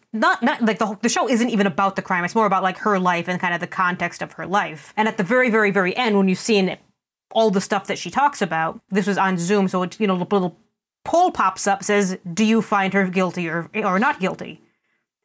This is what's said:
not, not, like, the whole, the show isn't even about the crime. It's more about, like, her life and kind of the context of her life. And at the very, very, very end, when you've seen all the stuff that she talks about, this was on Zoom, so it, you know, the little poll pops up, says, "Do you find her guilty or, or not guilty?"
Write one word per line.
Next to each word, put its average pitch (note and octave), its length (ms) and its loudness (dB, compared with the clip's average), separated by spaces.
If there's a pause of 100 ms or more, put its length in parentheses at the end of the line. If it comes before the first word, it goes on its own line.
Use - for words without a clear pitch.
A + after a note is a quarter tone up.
(120)
not, D#4 300 0
not, C#4 200 0
like, A3 160 0
the A3+ 80 0
whole, G3+ 140 -6
the A#3+ 80 0
show D4+ 180 0
isn't A#3+ 220 2
even G3+ 180 0
about G3 300 0
the F#3+ 60 -4
crime. F3 200 -2
It's F3 120 -4
more A3 120 4
about, F#3 160 0
like, F#3 160 0
her G#3 200 2
life F3+ 280 0
and F3+ 140 -4
kind F3 140 -2
of E3+ 60 -2
the F3 60 -6
context F3+ 540 -2
of E3+ 140 -10
her E3 120 -12
life. E3+ 480 -4
And G#3+ 140 0
at A3 80 -4
the G3+ 80 0
very, B3+ 240 2
very, G#3+ 220 2
very F#3 260 0
end, A3+ 220 2
when G3 100 4
you've F#3 100 0
seen F#3 380 2 (560)
all A3+ 180 4
the F#3+ 120 2
stuff G3+ 240 -2
that - 120 -4
she F3 120 -10
talks C#4 320 0
about, D#3+ 360 -2 (120)
this F#3+ 160 0
was G3 100 0
on F#3 220 2
Zoom, F#3+ 300 2
so F#3 160 -2
it, F3+ 140 -8
you A3 80 0
know, F#3 120 2
the F3 120 -4
little F#3 280 0 (480)
poll F4 240 4
pops G3+ 360 -2
up, G3 160 0
says, G3+ 360 0 (120)
"Do E3+ 140 0
you A3 160 4
find F#3+ 320 0
her G3 160 2
guilty F3+ 400 -2
or, D#3+ 260 -6
or G3+ 240 0
not C4+ 220 0
guilty?" E3 400 -6 (640)